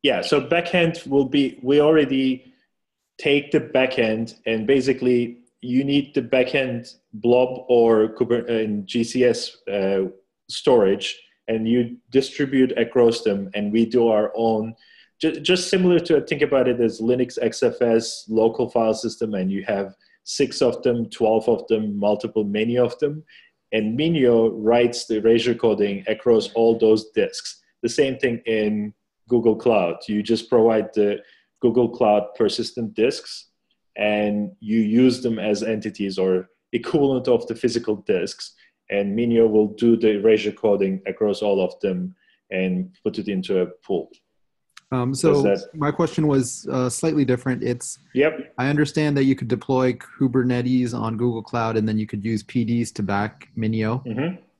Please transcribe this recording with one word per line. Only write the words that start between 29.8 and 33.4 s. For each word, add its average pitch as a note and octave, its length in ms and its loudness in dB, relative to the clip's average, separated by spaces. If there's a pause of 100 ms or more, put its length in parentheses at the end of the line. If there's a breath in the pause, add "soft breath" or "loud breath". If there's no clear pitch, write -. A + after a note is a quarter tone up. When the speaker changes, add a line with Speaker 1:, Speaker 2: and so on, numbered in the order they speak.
Speaker 1:
You G#2 160 -2
just A2+ 260 -2
provide A2 440 2
the G#2 240 0 (440 soft breath)
Google A#2+ 280 2
Cloud G#2 460 2
persistent A2 580 -4
disks, - 560 -4 (480)